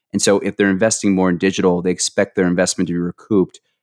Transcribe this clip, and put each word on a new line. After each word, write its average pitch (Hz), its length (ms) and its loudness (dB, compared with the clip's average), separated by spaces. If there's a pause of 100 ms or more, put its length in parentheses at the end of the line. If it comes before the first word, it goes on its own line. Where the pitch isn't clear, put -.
(120)
And 98 80 -4
so 101 200 2
if 95 160 -6
they're 101 120 2
investing 98 460 0
more 92 160 2
in 85 80 -2
digital, 92 420 0
they 90 120 -2
expect - 420 -4
their 90 140 0
investment 90 400 0
to 85 60 -4
be 85 40 -2
recouped, 90 640 -2 (220)